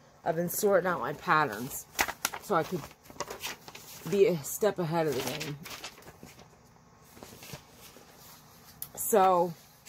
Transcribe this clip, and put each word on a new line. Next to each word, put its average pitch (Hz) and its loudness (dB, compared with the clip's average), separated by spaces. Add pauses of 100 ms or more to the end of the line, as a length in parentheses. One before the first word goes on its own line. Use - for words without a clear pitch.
(240)
I've 165 0
been 170 -2
sorting 196 4
out 165 0
my 127 -4
patterns 143 0 (580)
so 202 0
I 160 4
could 170 -6 (1300)
be 196 6
a 160 0
step - -2
ahead 165 0
of 135 0
the 143 -4
game. 147 -8 (3500)
So, 185 4 (360)